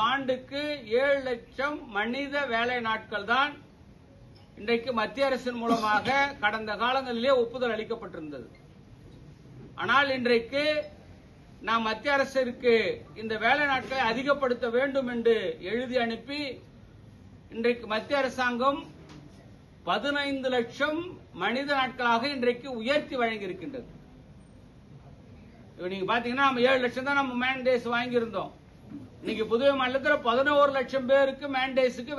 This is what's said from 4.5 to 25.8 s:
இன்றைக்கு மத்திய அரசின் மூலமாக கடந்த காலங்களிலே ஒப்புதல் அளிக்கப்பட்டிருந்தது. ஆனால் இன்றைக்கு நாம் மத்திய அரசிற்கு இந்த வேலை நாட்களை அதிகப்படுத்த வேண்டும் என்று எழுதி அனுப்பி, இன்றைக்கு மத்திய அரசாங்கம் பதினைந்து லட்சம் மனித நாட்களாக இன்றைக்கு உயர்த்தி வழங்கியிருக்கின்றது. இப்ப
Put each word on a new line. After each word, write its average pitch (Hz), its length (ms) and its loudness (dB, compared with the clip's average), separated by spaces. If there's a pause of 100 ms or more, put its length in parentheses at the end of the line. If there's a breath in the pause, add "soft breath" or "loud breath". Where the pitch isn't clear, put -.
இன்றைக்கு 233 400 -2
மத்திய 269 280 0
அரசின் 247 320 -4
மூலமாக 220 480 2 (320)
கடந்த 214 400 -2
காலங்களிலே 247 520 0 (100)
ஒப்புதல் 240 320 -2
அளிக்கப்பட்டிருந்தது. 165 720 -10 (1300)
ஆனால் 269 340 4
இன்றைக்கு 240 460 2 (1040)
நாம் 226 200 2
மத்திய 220 280 0
அரசிற்கு 247 600 2 (460)
இந்த 220 160 -6
வேலை 254 340 4
நாட்களை 254 400 -2
அதிகப்படுத்த 254 640 0
வேண்டும் 262 380 0
என்று 226 220 4 (360)
எழுதி 247 320 -2
அனுப்பி, 233 360 -6 (1160)
இன்றைக்கு 233 320 0
மத்திய 220 340 0
அரசாங்கம் 254 580 0 (1120)
பதினைந்து 269 640 -2
லட்சம் 294 480 -2 (420)
மனித 254 260 -2 (100)
நாட்களாக 240 440 0 (120)
இன்றைக்கு 247 320 0 (120)
உயர்த்தி 277 400 0
வழங்கியிருக்கின்றது. 180 720 -4 (1800)
இப்ப 180 180 -8